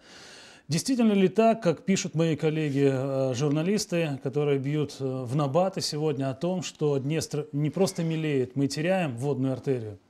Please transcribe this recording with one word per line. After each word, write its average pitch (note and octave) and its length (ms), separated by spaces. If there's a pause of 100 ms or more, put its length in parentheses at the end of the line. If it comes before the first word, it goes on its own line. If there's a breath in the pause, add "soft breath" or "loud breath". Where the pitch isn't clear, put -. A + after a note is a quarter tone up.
(680 loud breath)
Действительно A3 460
ли F#3+ 160
так, A3+ 340
как E3+ 200
пишут F#3+ 300
мои D#3+ 220
коллеги, D3 560
э, C3+ 420
журналисты, D#3 880
которые C#3+ 380
бьют, C#3+ 400
э, C3 240
в B2 120
набаты D#3 460
сегодня D3 480
о B2+ 60
том, F3+ 260
что C#3+ 360
Днестр D3 560
не D3 180
просто F#3 320
мелеет, D#3 520
мы C#3 120
теряем D#3 500
водную C3 360
артерию? A#2 440 (120)